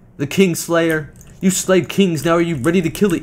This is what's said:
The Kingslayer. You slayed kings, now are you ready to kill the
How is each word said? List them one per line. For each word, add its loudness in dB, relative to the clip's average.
The -4
Kingslayer. 0
You 2
slayed 0
kings, 0
now 2
are 2
you -2
ready 0
to 0
kill 0
the -2